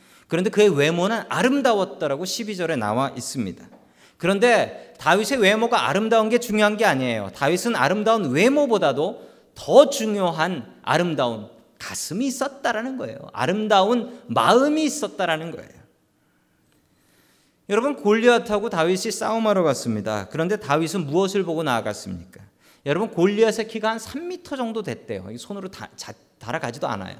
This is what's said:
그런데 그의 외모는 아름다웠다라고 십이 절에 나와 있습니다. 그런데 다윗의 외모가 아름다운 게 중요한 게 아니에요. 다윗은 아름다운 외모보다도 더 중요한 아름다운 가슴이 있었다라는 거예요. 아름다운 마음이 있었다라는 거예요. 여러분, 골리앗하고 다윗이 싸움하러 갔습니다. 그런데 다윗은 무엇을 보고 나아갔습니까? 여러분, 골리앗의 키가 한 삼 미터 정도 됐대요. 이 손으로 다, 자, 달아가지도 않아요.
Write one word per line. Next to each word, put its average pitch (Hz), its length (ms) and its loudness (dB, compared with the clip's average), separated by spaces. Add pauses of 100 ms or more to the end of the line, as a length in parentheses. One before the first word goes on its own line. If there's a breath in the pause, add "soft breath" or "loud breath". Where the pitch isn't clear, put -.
(260 soft breath)
그런데 185 240 0
그의 208 180 6
외모는 170 600 2
아름다웠다라고 190 960 0
십이 208 320 -6
절에 165 200 -2
나와 113 400 0
있습니다. 113 500 -8 (520 soft breath)
그런데 196 800 0
다윗의 208 400 2
외모가 220 500 2
아름다운 220 400 2
게 240 100 2
중요한 214 380 2
게 220 80 0
아니에요. 123 520 0
다윗은 180 400 0
아름다운 196 560 2
외모보다도 202 960 2 (260 loud breath)
더 233 360 6
중요한 180 920 -2
아름다운 135 680 0 (300)
가슴이 - 480 -8
있었다라는 247 720 -6
거예요. 110 180 -10 (160)
아름다운 208 920 0
마음이 247 580 4
있었다라는 170 680 -4
거예요. - 260 -18 (1900 soft breath)
여러분, 233 280 0
골리앗하고 214 760 2
다윗이 185 420 0
싸움하러 220 500 0
갔습니다. 107 680 -2
그런데 175 260 -2
다윗은 160 500 -2
무엇을 190 380 0
보고 165 180 -4
나아갔습니까? 104 800 -6 (460 soft breath)
여러분, 170 240 -2
골리앗의 214 580 2
키가 220 220 -4
한 226 80 -6
삼 302 300 -12
미터 349 280 -10
정도 226 260 -6
됐대요. 104 480 -10
이 117 60 -12
손으로 196 320 -12
다, 107 260 -16
자, - 200 -16 (240)
달아가지도 127 500 -6
않아요. 95 320 -8